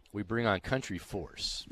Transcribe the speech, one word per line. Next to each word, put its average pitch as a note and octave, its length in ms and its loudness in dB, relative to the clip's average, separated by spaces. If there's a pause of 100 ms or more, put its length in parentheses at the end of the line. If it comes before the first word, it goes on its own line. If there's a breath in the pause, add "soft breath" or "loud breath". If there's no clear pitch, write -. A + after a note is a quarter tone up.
(140)
we G#2 100 -2
bring A2+ 220 2
on G2 160 6
Country C3 360 0
Force. - 760 -4